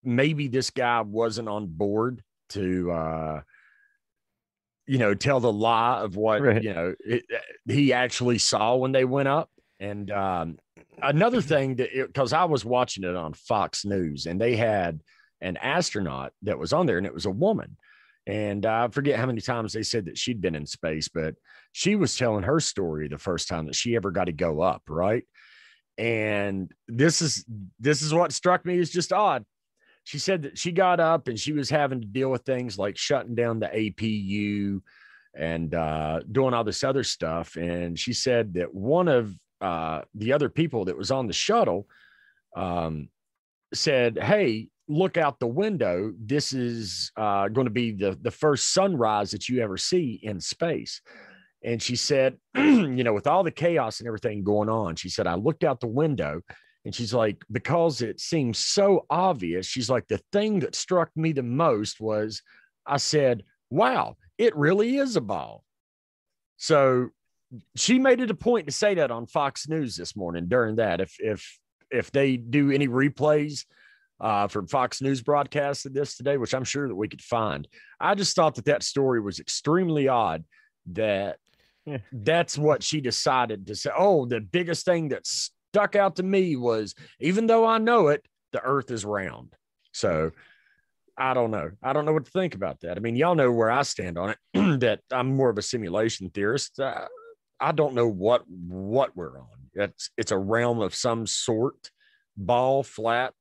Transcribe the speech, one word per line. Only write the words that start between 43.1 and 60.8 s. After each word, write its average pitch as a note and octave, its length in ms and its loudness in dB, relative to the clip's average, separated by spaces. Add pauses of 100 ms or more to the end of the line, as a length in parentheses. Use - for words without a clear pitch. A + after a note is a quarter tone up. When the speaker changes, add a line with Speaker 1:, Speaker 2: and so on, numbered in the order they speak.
Speaker 1:
said, B2 440 0
"Hey, A#2 520 0 (180)
look F3 300 0
out D3+ 220 0
the B2 80 -2
window. A#2 720 -2
This C3+ 340 -2
is, A#2 640 -6
uh, G2+ 300 0
gonna B2 240 0
be A#2 200 -2
the, G2 300 -2
the A2+ 100 -4
first - 420 0
sunrise A#2 580 2
that G#2 180 -8
you B2 120 0
ever G2+ 160 -4
see D3 440 -2
in G#2 180 -8
space." A#2+ 640 -6 (600)
And A#2 180 -2
she B2 140 -4
said, C3 500 0
<clears throat> - 100 -12
you G#3+ 480 6
know, A#2 100 4
"With G2+ 140 -2
all F3 160 4
the E3 80 0
chaos D3+ 480 0
and A#2 80 -10
everything G#2+ 360 -4
going G#2 260 2
on," G#2+ 260 0
she F2+ 140 -10
said, G2 180 -2
"I E2+ 60 0
looked A#2 300 -2
out C3+ 180 0
the A#2+ 60 -4
window," A2 540 -2 (440)
and G2 100 -8
she's A#2 180 -6
like, A2 380 0
"Because D#3 500 0
it G#2+ 200 -6
seems C3 380 -2
so G3 500 2
obvious," A2+ 560 0
she's A#2+ 240 -4
like, B2 180 2
"The G2+ 140 -2 (100)
thing G#3 280 2
that - 160 -4
struck F3 420 0